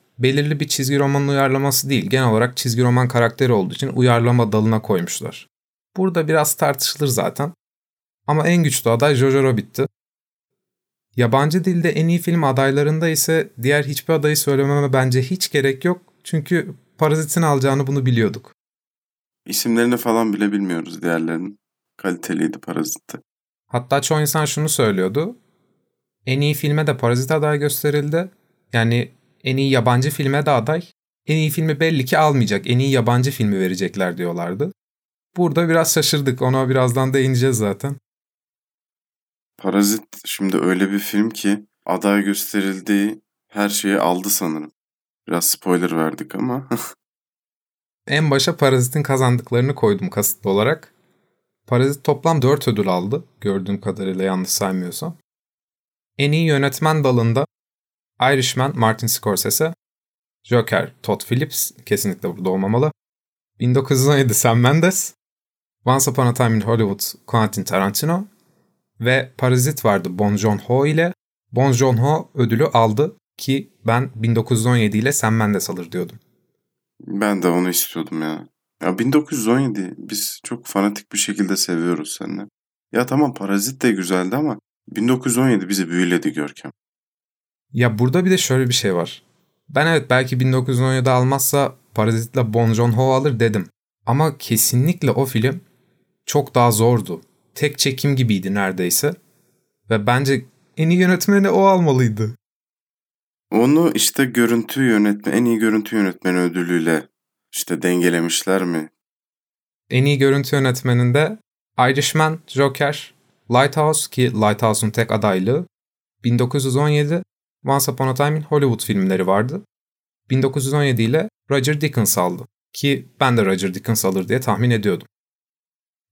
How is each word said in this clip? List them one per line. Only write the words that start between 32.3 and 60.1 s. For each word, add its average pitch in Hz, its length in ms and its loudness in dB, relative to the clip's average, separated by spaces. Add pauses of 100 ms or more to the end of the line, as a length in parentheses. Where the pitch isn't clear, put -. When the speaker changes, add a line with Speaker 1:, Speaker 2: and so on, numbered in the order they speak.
Speaker 1:
En 123 80 2
iyi 135 120 0
yabancı 123 400 2
filmi 104 300 -2
verecekler 92 580 -4
diyorlardı. 87 540 -6 (640)
Burada 170 320 0
biraz 160 260 2
şaşırdık. 143 480 0
Ona 131 260 2
birazdan 131 460 2
değineceğiz 131 420 2
zaten. 110 400 -4 (1600)
Speaker 2:
Parazit 101 420 0 (220)
şimdi 95 320 -4
öyle 92 360 0
bir 101 60 -2
film 104 320 -2
ki 104 360 -4 (200)
aday 98 380 0
gösterildiği 98 960 -2 (260)
her 104 200 -2
şeyi 101 300 -2
aldı 90 320 0
sanırım. 78 420 -4 (560)
Biraz 85 220 -2
spoiler 87 460 -2
verdik - 380 -4
ama. 127 380 -6
<laughs> 117 60 -2 (1300)
Speaker 1:
En 151 240 0
başa 143 260 0
Parazit'in 135 460 2
kazandıklarını 127 720 0
koydum 101 360 0
kasıtlı - 400 -4
olarak. 107 440 -2 (720)
Parazit 135 380 0
toplam 156 380 0
dört 131 260 2
ödül 101 200 0
aldı. 98 360 -2 (160)
Gördüğüm 98 400 -4
kadarıyla 95 440 -6
yanlış 92 260 -2
saymıyorsam. 95 640 -4 (1040)
En 143 140 2
iyi 165 140 2
yönetmen 147 580 0
dalında 120 420 2 (760)
Irishman, 131 560 0
Martin 110 280 0
Scorsese. 131 680 -2 (680)